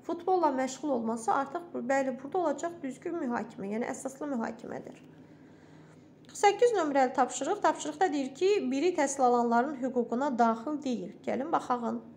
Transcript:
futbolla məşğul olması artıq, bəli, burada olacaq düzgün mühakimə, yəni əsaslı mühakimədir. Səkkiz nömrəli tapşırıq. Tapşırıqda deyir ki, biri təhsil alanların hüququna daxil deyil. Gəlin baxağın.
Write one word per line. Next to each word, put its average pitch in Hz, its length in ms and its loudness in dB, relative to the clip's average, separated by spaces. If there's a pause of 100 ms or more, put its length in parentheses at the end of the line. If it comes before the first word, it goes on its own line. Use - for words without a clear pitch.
futbolla 339 440 2
məşğul 262 420 -2
olması 233 440 0
artıq, 277 280 0 (120)
bəli, 262 500 -2
burada 285 140 -4
olacaq 330 340 0 (120)
düzgün 330 380 -6
mühakimə, 233 480 -4
yəni 220 160 -4
əsaslı 269 480 -8
mühakimədir. - 640 -8 (1400)
Səkkiz 415 400 6
nömrəli 277 400 2
tapşırıq. 277 480 0
Tapşırıqda 311 520 2
deyir 277 220 -2
ki, 359 360 2
biri 320 260 2
təhsil 277 240 0
alanların 240 540 4
hüququna 247 640 0
daxil 233 440 2
deyil. 202 280 -4 (140)
Gəlin 247 260 -2
baxağın. 240 500 -2 (160)